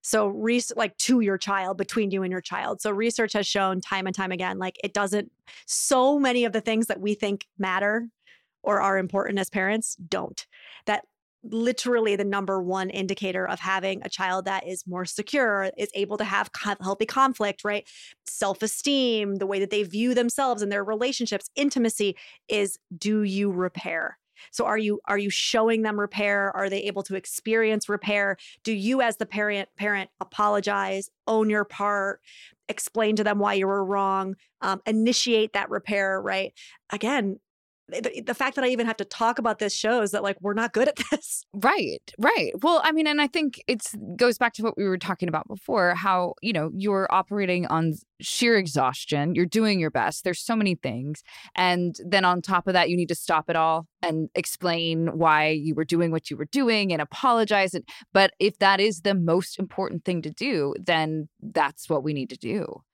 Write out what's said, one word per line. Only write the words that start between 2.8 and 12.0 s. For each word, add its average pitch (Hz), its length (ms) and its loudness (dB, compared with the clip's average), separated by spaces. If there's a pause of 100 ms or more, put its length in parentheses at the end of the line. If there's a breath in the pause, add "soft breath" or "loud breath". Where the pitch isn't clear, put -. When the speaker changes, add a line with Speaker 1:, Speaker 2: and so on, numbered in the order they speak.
Speaker 1:
So 214 100 -2
research 220 420 0
has 208 140 0
shown 190 320 0
time 190 260 -4
and 185 100 -4
time 190 180 -4
again, 185 240 -4
like, 185 260 -6
it 202 100 -6
doesn't, 208 380 -2 (340 loud breath)
so 269 540 2
many 247 240 2
of 226 80 0
the 220 100 0
things 220 260 0
that 190 120 -4
we 208 140 0
think 202 340 -4 (100)
matter 202 520 0 (540 soft breath)
or 208 180 2
are 196 160 2
important 196 420 0
as 190 100 -4
parents 208 460 -2
don't. - 500 -8 (420 loud breath)
That 208 180 -2 (400)
literally 226 720 0